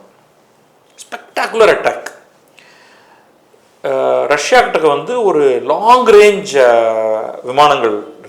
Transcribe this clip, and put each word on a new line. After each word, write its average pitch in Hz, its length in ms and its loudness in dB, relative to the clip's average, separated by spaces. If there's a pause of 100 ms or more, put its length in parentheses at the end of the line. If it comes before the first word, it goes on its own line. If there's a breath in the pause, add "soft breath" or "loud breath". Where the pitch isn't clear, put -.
(960)
ஸ்பெக்டாகுலர் - 800 -2
அட்டாக். - 360 -6 (1700 soft breath)
அஹ், 131 420 -2
ரஷ்யா 147 360 0
கிட்டக்க 156 260 0
வந்து 220 360 -4
ஒரு 147 420 0
லாங் 196 400 2
ரேஞ்ச், 208 520 4
அஹ், 113 840 0
விமானங்கள் 127 600 0 (260)